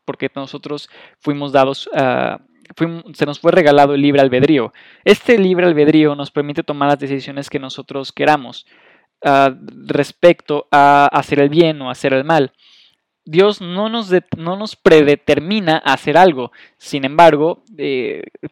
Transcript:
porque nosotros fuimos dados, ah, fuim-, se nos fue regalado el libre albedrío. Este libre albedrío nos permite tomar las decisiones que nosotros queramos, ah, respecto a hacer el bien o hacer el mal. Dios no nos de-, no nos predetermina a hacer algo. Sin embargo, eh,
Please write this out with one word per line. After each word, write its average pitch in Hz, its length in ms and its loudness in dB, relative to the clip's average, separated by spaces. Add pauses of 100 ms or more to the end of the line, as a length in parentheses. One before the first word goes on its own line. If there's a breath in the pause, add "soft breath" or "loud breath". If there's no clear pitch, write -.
porque 139 300 -8
nosotros 143 520 -14 (320 soft breath)
fuimos 143 320 -6
dados, 139 440 0
ah, 127 440 -2 (360)
fuim-, 165 400 -8
se 147 100 -4
nos 143 140 -6
fue 170 120 0
regalado 143 440 4
el 139 80 0
libre 143 180 2
albedrío. 131 500 2 (320 soft breath)
Este 208 360 2
libre 185 260 0
albedrío 151 500 2
nos 139 140 -12
permite 147 320 -8
tomar 143 280 -4
las 143 100 0
decisiones 139 500 -10
que - 80 -8
nosotros 135 540 -14
queramos, 139 560 -2 (580 soft breath)
ah, 139 300 2 (320)
respecto 147 840 0
a 143 360 6
hacer 143 320 -2
el 143 100 2
bien 156 320 0
o 127 80 -12
hacer 135 240 -4
el 131 100 0
mal. 151 280 0 (800 soft breath)
Dios 196 300 0
no 190 300 -6
nos 226 180 -8
de-, 180 160 0 (140)
no 170 180 -8
nos 208 220 -12
predetermina 156 1080 2
a 143 80 0
hacer 143 240 -2
algo. 156 380 2 (240 soft breath)
Sin 139 260 -10
embargo, 156 580 2 (160)
eh, 131 460 -8 (280)